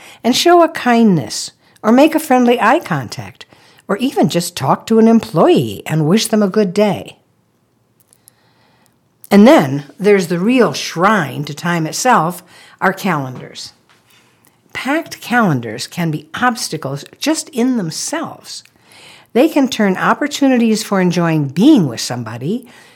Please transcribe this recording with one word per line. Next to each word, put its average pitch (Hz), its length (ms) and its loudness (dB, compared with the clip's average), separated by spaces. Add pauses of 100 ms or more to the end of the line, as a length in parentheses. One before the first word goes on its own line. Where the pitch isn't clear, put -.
(240)
and 247 100 2
show 339 300 4
a 320 40 2
kindness 226 840 0 (280)
or 220 120 2
make 294 240 4
a 302 40 -2
friendly 240 400 2
eye 226 200 2
contact 113 640 -8 (400)
or 196 120 -4
even 262 300 0
just - 280 -4
talk 151 300 -2
to 220 120 2
an 220 80 6
employee 214 800 2
and 156 220 -2
wish 214 180 2
them 214 160 0
a 202 60 0
good 196 260 -2
day. 202 440 -4 (2000)
And 208 160 8
then 147 500 2
there's 196 300 2
the 170 140 -4
real 220 320 2
shrine 160 720 -2
to 147 100 -12
time 170 320 -4
itself, 175 560 0 (380)
our 185 120 0
calendars. 151 840 -8 (1000)
Packed - 460 -6
calendars 135 640 -2
can 165 240 -4
be - 220 -8
obstacles 156 720 -6 (140)
just 311 320 -4
in 254 260 -2
themselves. - 880 -10 (720)
They 294 160 4
can 269 180 2
turn 196 300 -2
opportunities 233 840 0
for 196 160 -2
enjoying 165 500 0
being 208 380 4
with 113 140 -6
somebody 123 640 -8 (300)